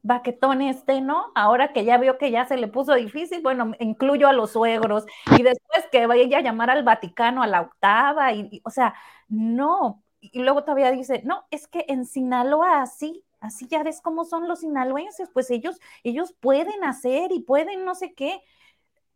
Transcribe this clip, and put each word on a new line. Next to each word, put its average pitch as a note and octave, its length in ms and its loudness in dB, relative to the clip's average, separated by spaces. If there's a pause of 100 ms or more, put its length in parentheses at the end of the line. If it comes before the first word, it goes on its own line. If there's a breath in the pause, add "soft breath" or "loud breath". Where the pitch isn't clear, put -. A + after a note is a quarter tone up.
baquetón B3 580 0
este, C4+ 380 -2
¿no? D4 340 -4
Ahora B3 380 4
que G#3+ 120 0
ya A#3+ 140 4
veo C4 200 2
que C#4+ 120 -2
ya A#3 160 0
se C4+ 100 -2
le A#3 120 -2
puso C4 260 0
difícil, D#4 480 -2
bueno, B3 380 -2
incluyo C4+ 480 2
a C#4 40 6
los A#3 200 0
suegros, A3+ 520 0 (320 loud breath)
y B3 60 6
después B3+ 480 0
que A#3 160 4
vaya B3 320 4
a - 20 0
llamar A#3 300 0
al B3+ 140 2
Vaticano A#3 580 0
a A3 60 2
la F3 140 2
octava, B3+ 680 2
y, G#3 200 -6
y, G3 120 -18
o A3+ 60 -12
sea, B3 240 0 (340 loud breath)
no". A#3 760 -2 (160)
Y, A3+ 180 -16
y B3+ 60 -2
luego C#4+ 180 2
todavía C4+ 300 2
dice, C4 320 -4
"No, E4+ 260 -6
es D4+ 160 -12
que E4+ 220 -8
en C4 160 -4
Sinaloa C4+ 800 0
así, D#4 420 -10 (160)
así A3 260 -14
ya D4+ 160 -2
ves D#4 180 -8
cómo E4 240 -6
son E4 220 -6
los E4+ 140 -6
sinaloenses, D4 720 -6
pues B3+ 180 -2
ellos, B3 300 -6 (240 loud breath)
ellos D4+ 340 -6
pueden E4+ 460 0
hacer C#4 480 -2
y D#4+ 80 -4
pueden E4 440 -2
no F#4 120 -6
sé F#4 180 -12
qué". E4 260 -8 (760 soft breath)